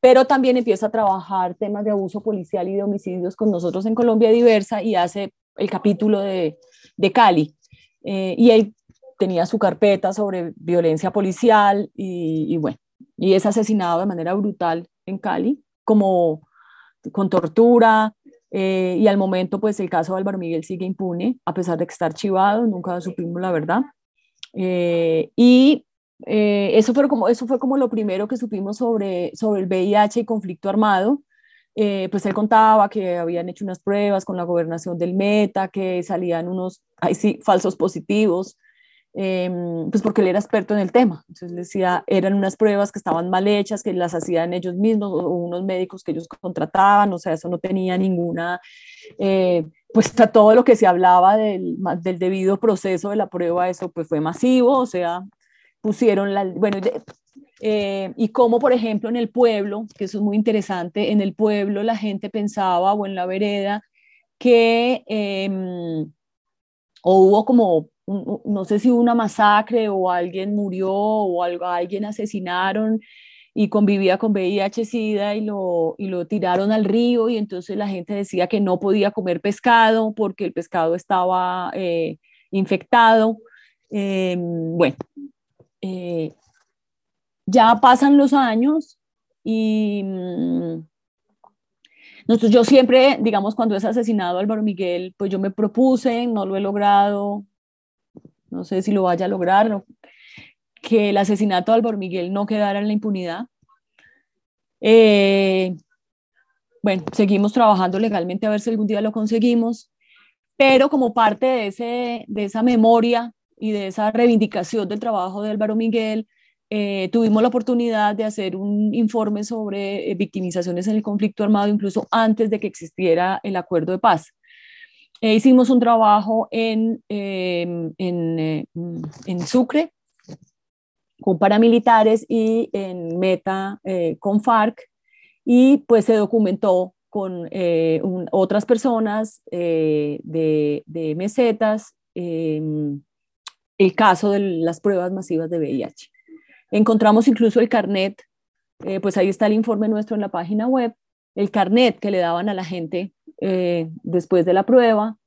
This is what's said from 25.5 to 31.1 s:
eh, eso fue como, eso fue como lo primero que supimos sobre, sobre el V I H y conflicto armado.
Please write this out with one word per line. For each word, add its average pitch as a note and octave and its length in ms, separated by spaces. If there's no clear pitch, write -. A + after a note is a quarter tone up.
eh, G#3 500
eso A3 200
fue C#4 140
como, A3+ 200
eso A#3+ 180
fue B3 120
como C4+ 180
lo B3+ 140
primero G#3 360
que B3+ 100
supimos G#3 420
sobre, G3 560
sobre G#3+ 260
el F#3+ 60
V F#3 160
I G3+ 140
H G#3 240
y A3+ 40
conflicto G3 440
armado. G#3 540